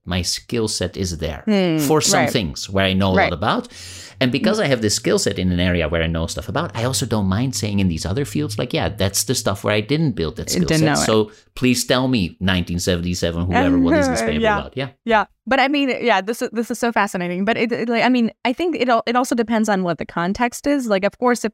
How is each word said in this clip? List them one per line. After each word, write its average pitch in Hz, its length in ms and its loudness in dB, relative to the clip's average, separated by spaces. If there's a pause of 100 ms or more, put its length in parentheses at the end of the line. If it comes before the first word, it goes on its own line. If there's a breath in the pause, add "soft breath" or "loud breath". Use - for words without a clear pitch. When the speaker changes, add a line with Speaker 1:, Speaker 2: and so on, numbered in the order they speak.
Speaker 1:
my 90 160 0
skill - 460 -4
set - 280 -4
is 87 220 -4
there 80 280 -6
Speaker 2:
Hmm, 185 400 2
Speaker 1:
for 151 140 4
some - 200 2
Speaker 2:
right. 147 100 2
Speaker 1:
things 95 400 -4
where 95 160 2
I 95 80 2
know 95 140 2
a 95 40 2
lot 92 60 4
Speaker 2:
Right. 147 140 2
Speaker 1:
about. 165 360 -2 (500 loud breath)
And 127 140 2
because 214 260 0
I 190 80 0
have 131 140 2
this 104 140 2
skill 208 240 0
set 98 200 -2
in 92 140 2
an 87 80 2
area 87 300 2
where 82 120 0
I 82 40 0
know 82 200 -2
stuff - 220 -8
about, 139 260 -4
I 113 100 -4
also 131 200 -2
don't 107 220 0
mind 117 280 0
saying 101 260 -2
in 95 80 4
these 80 180 -2
other 113 180 -2
fields, 147 340 -4
like, 135 140 -4
"Yeah, 120 160 -2
that's - 360 -2
the 131 100 0
stuff 98 280 -2
where 107 120 0
I 107 80 2
didn't 143 300 0
build 80 240 -4
that - 100 -8
Speaker 2:
Didn't - 220 0
Speaker 1:
skill 160 100 2
set. 156 80 4
Speaker 2:
know 151 60 2
it. 147 120 0
Speaker 1:
So 110 260 2 (240 loud breath)
please 123 300 2
tell 131 240 2
me, 107 320 0
nineteen 90 380 0
seventy-seven, 87 680 0
whoever, 269 340 2
what 262 200 4
is 277 100 2
this 254 140 0
Speaker 2:
<laughs> 226 60 -2
Speaker 1:
paper 226 120 -2
Speaker 2:
Yeah. 214 200 2
Speaker 1:
about?" - 140 -14
Yeah. - 140 -6 (160)
Speaker 2:
Yeah. 214 220 2 (200)
But 262 140 2
I 262 80 4
mean, 277 220 0 (100)
yeah, 202 220 2
this 220 180 -4
is, 240 140 -4
this 226 160 -4
is 240 80 -4
so 233 140 0
fascinating. 185 520 0
But 196 140 0
it, 226 120 0
it, 226 200 -4
like, 233 140 2
I 240 40 4
mean, 247 220 4 (160)
I 247 80 0
think 339 220 -2
it 247 120 0
al-, 233 180 4
it 233 100 0
also 254 180 2
depends 220 340 0
on 190 140 2
what 170 160 -2
the - 80 -6
context 202 600 -2
is. 285 200 0
Like, 202 180 2
of 202 140 -2
course, 240 260 2
if 214 100 -2